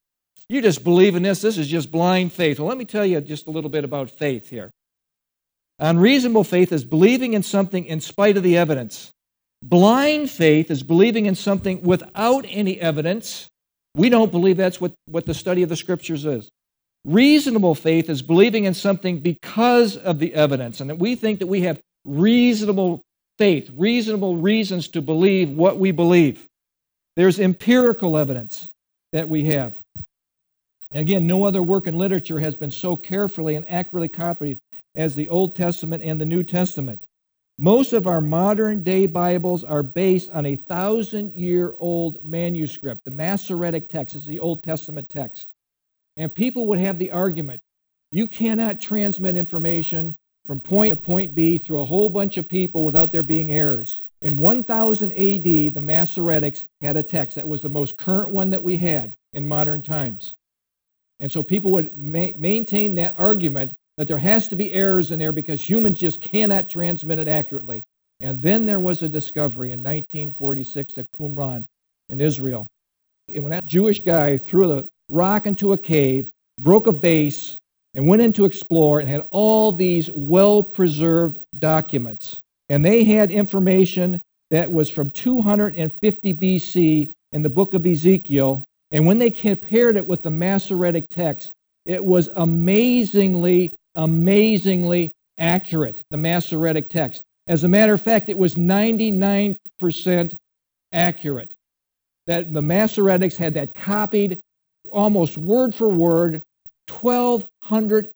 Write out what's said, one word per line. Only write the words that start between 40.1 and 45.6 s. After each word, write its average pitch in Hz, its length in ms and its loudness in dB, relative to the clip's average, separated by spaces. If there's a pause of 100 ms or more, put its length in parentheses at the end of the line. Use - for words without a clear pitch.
on 151 120 -4
a 139 120 -4
thousand-year-old 175 1700 -4
manuscript. 160 840 -8
The 135 40 -16
Masoretic 170 800 -6
text 147 280 -10
is 143 100 -18
the 151 140 -12
Old 165 220 -6
Testament 156 460 -10
text. - 420 -14 (640)